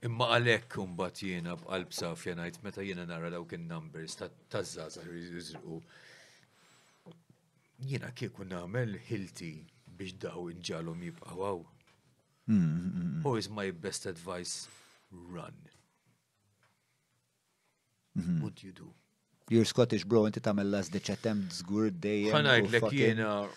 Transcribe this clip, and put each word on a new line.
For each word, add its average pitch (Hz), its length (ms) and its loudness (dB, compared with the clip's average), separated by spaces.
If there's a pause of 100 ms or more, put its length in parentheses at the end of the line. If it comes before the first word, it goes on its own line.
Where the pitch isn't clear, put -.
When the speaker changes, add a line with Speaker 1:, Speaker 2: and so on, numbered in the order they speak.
Speaker 1:
Imma 120 280 2
għalhekk 117 480 6
imbagħad 92 480 -4
jiena 87 320 -2
b'qalb 90 400 -4
safja 87 400 -4
ngħid 85 240 -6
meta 98 240 -8
jiena 87 240 -6
nara 85 240 -4
dawk 87 240 -8
in-numbers 80 640 -8
ta', 92 100 -8 (240)
taż-żgħażagħ 87 560 -6
li 85 220 -10
jiżrqu, 82 480 -10 (2000)
jiena 131 340 -4
kieku 101 320 -8
nagħmel 95 540 -4 (100)
ħilti 92 400 -6 (480)
biex 92 240 -10
daw 87 320 -8
inġalhom 85 560 -6
jibqgħu 85 380 -8
hawn. 90 240 -6 (760)
Speaker 2:
Mm, 107 140 8
mm, 85 80 6
mm, 90 320 0
mm. 160 220 -2
Speaker 1:
Who 139 140 2
is 104 120 -2
my 101 220 -2
best 92 340 -6
advice? 90 600 -6 (420)
Run. 85 460 -12 (2500)
Speaker 2:
Mm-hmm. 85 280 2
Speaker 1:
What 101 120 -4
do 92 120 -16
you 95 60 -14
do? 82 180 -16 (560)
Speaker 2:
You're 113 180 8
Scottish, 113 400 4
bro, 110 200 8
inti 107 160 0
tagħmel 101 320 2
last 95 200 -2
ditch 101 200 -2
attempt 98 460 0
żgur 101 320 2
dejjem 104 420 2
Speaker 1:
Ħa 151 80 6
Speaker 2:
u 147 40 4
Speaker 1:
ngħidlek 113 400 6
Speaker 2:
fucking 135 160 4
Speaker 1:
jiena 110 300 4 (260)